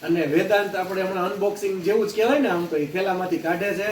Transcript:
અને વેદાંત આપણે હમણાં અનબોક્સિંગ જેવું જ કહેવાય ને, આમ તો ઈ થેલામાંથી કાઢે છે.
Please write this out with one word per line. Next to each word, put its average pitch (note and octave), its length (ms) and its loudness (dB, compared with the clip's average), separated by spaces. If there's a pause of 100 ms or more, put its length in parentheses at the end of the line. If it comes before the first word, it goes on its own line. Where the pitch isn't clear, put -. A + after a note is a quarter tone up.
અને E3+ 220 2
વેદાંત F#3+ 500 2
આપણે F#3 260 -2
હમણાં F#3 300 -2
અનબોક્સિંગ G3 520 -2
જેવું G#3 240 2
જ - 80 -6
કહેવાય B3 240 4
ને, B3+ 100 2
આમ F3 160 0
તો E3 120 -4
ઈ D3 80 0
થેલામાંથી F#3 520 -2
કાઢે F3 360 -2
છે. G3 180 -4